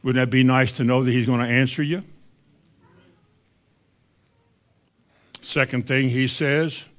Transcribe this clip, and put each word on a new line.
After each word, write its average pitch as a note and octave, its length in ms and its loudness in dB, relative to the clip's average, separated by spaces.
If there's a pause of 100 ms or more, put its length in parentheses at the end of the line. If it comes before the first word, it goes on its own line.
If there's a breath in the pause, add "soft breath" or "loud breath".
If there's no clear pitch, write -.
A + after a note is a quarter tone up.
Wouldn't C3 180 2
that B2+ 80 0
be B2+ 140 4
nice B2+ 280 4
to C3 120 -4
know B2+ 180 2
that B2 80 0
he's A#2+ 160 0
gonna A#2+ 220 0
answer B2+ 340 0
you? E3+ 220 -4 (3250 soft breath)
Second C3 480 -4
thing C3 220 0
he C3 180 -2
says D3 560 -2 (140)